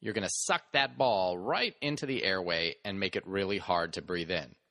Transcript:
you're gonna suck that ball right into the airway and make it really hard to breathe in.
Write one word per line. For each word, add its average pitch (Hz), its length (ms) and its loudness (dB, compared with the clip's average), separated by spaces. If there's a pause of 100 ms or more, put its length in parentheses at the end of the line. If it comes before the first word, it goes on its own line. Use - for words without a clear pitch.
you're 107 140 -4
gonna 98 140 0
suck - 440 0
that 135 260 2
ball 95 400 4
right 180 420 0
into 147 260 -2
the 131 180 -2
airway 87 600 0
and 98 140 -4
make 98 160 0
it 98 120 -2
really 95 320 0
hard 85 340 0
to 85 100 -6
breathe 85 280 -4
in. 76 260 -4 (140)